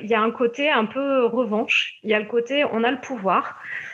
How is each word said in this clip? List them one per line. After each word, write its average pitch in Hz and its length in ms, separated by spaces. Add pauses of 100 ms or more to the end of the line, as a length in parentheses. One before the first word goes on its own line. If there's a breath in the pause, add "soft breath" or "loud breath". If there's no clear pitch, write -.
il 214 80
y 226 40
a 214 60
un 226 100
côté 247 400
un 233 140
peu 269 400
revanche, 226 800
il 214 80
y 208 40
a 214 40
le 214 80
côté 240 440
on 226 140
a 240 60
le 262 100
pouvoir. 202 580 (360 loud breath)